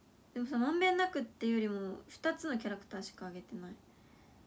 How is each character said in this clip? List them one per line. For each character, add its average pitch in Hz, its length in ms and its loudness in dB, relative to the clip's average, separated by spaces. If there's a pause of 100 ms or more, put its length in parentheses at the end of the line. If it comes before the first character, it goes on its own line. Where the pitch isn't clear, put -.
(340)
で 247 80 -4
も 247 40 -2
さ、 269 120 -2
ま 247 120 4
ん 339 100 4
べ 370 100 6
ん 370 80 4
な 370 100 4
く 330 140 -2
っ - 20 0
て - 220 -6
い 226 60 4
う - 20 4
よ 226 80 4
り 214 80 2
も、 196 300 -4 (100)
二 - 240 -2
つ 320 140 -6
の 262 100 0
キ 220 100 -4
ャ 202 40 -2
ラ 196 40 -4
ク 196 100 -12
タ - 120 -10
ー 190 40 -6
し - 120 -10
か 185 140 -12
上 180 80 -10
げ 180 60 -12
て - 140 -14
な 180 140 -10
い。 196 60 -14 (720)